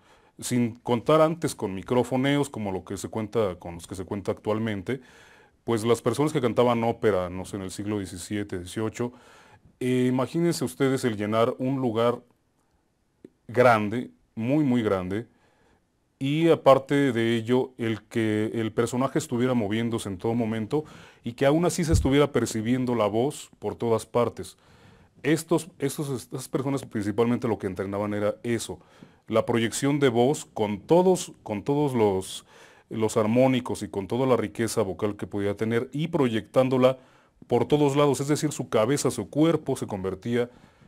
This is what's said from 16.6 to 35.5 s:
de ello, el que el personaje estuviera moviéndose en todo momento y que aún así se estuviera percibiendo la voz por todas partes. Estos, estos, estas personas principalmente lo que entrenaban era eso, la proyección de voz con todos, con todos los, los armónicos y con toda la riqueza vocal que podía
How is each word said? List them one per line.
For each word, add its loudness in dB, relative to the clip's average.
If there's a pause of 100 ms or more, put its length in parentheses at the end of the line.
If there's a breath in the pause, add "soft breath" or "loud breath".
de 2
ello, 0
el -4
que 0
el -2
personaje -2
estuviera 0
moviéndose -2
en -8
todo -2
momento -2 (400 loud breath)
y -8
que 0
aún 4
así 0
se 2
estuviera 4
percibiendo 0
la 2
voz -2
por -6
todas 0
partes. -2 (680 soft breath)
Estos, 0 (100)
estos, -4
estas -10
personas -4
principalmente 0
lo 0
que -8
entrenaban -6
era -2
eso, -6 (480 loud breath)
la 2
proyección 0
de 4
voz 2
con -4
todos, 2
con -6
todos 0
los, 0 (440 loud breath)
los -2
armónicos 2
y -6
con -6
toda -2
la 4
riqueza -2
vocal -4
que -10
podía -4